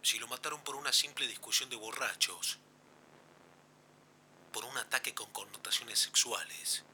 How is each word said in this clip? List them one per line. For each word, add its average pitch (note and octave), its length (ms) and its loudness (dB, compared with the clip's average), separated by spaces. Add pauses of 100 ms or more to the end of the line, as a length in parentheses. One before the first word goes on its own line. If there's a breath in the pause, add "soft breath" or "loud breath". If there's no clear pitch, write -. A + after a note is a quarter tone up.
Si - 180 4
lo A#2 80 -6
mataron D3+ 340 -4
por C#3 140 -4
una C#3 160 0
simple C#3 340 2
discusión A2+ 420 0
de B2 60 -4
borrachos, A2 840 -2 (1900)
por - 120 -4
un C3 140 -4
ataque A#2+ 360 0
con G#2 180 -8
connotaciones G#2 680 -2
sexuales - 960 2